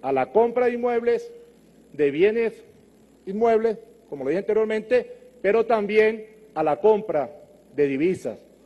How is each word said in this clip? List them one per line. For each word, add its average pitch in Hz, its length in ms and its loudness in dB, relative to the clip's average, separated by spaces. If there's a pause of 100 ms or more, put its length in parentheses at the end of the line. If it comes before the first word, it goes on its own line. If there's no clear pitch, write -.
a 135 80 -4
la 131 200 0
compra 240 360 2
de 240 60 0
inmuebles, 240 580 -2 (600)
de 143 200 0
bienes 214 420 0 (720)
inmuebles, 220 520 0 (320)
como 143 140 -10
lo 131 60 -2
dije 175 100 0
anteriormente, 214 720 -2 (300)
pero 220 240 2
también 214 600 2 (280)
a 156 80 -4
la 151 180 0
compra 202 520 0 (440)
de 143 120 2
divisas. 139 500 -2 (280)